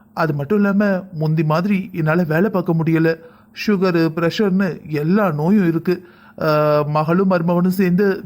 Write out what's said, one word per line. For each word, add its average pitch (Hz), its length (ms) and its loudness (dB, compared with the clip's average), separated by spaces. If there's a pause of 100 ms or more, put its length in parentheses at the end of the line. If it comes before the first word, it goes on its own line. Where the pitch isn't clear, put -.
(140)
அது 160 200 -2
மட்டும் 143 240 -2
இல்லாம 196 440 0 (100)
முந்தி 156 320 -2
மாதிரி 180 480 -2
என்னால 160 300 0
வேலை 165 280 0
பார்க்க 180 240 -2
முடியல. 160 360 2 (560)
சுகரு, 180 380 2 (120)
பிரஷர்னு 185 520 0 (200)
எல்லா 165 440 0
நோயும் 170 360 2
இருக்கு. 165 260 0 (480)
ஆ, 156 60 0 (380)
மகளும் 165 440 0
மருமகனும் 175 500 0
சேர்ந்து 185 460 0